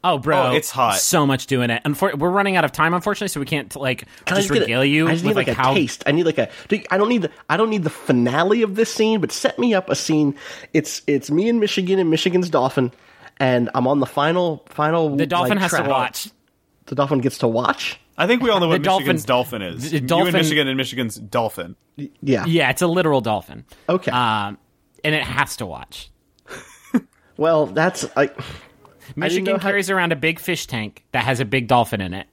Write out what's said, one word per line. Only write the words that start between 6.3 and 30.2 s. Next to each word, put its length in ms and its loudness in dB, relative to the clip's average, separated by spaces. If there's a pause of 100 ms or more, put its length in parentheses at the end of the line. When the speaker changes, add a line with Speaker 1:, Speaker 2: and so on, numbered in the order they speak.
Speaker 3:
a, 100 0 (200)
dude, 220 -2
I 80 0
don't 100 4
need 140 2
the, 80 -2 (200)
I 60 2
don't 140 2
need 120 0
the 80 0
finale 720 2
of 140 -2
this 180 0
scene, 260 2
but 120 -4
set 260 -4
me 160 2
up 160 0
a 60 0
scene. 380 0 (380)
It's, 360 -2
it's 220 0
me 180 2
and 100 2
Michigan 400 0
and 100 2
Michigan's 420 2
dolphin, 420 2 (480)
and 340 2
I'm 140 2
on 120 2
the 60 2
final, 640 0
final, 480 0
Speaker 1:
The 100 0
dolphin 300 0
Speaker 3:
like, 60 2
Speaker 1:
has 100 0
to 60 0
Speaker 3:
track. 100 -2
Speaker 1:
watch. 400 -2 (580)
Speaker 3:
The 80 -10
dolphin 240 0
gets 200 -2
to 100 0
watch? 500 -2 (180)
Speaker 2:
I 120 0
think 140 2
we 80 0
all 100 2
know 60 2
Speaker 1:
The 100 4
Speaker 2:
what 60 0
Speaker 1:
dolphin, 260 0
Speaker 2:
Michigan's 160 0
dolphin 380 0
is. 280 -8
Speaker 1:
the 0 -
Speaker 2:
You 80 0
and 100 -4
Speaker 1:
dolphin 260 2
Speaker 2:
Michigan 340 2
and 80 -2
Michigan's 400 -4
dolphin. 580 -4 (240)
Speaker 3:
Y-, 120 -12 (120)
yeah. 240 0
Speaker 1:
Yeah, 240 2
it's 100 -4
a 60 2
literal 340 2
dolphin. 440 -6 (240)
Speaker 3:
Okay. 240 0
Speaker 1:
Um, 440 0 (460)
and 120 2
it 100 0
has 320 -2
to 100 -8
watch. 440 -14 (1300)
Speaker 3:
Well, 300 2
that's, 380 0 (120)
I, 60 4
I 60 4
didn't 880 -16
Speaker 1:
Michigan 280 -2
Speaker 3:
know 140 0
how 120 -2
Speaker 1:
carries 200 -2
around 220 2
a 40 0
big 240 -2